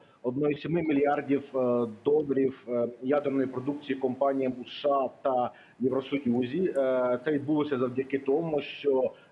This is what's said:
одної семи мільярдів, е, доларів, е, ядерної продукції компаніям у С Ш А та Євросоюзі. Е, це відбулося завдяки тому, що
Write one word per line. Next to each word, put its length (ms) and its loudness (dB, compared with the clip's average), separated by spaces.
одної 340 0
семи 240 -2
мільярдів, 640 2
е, 320 2
доларів, 600 0
е, 200 0
ядерної 460 0
продукції 520 -4
компаніям 640 0
у 40 -14
С 60 -16
Ш 180 -2
А 180 2
та 280 0
Євросоюзі. 1000 0
Е, 480 2
це 60 2
відбулося 480 0
завдяки 400 0
тому, 420 0
що 500 0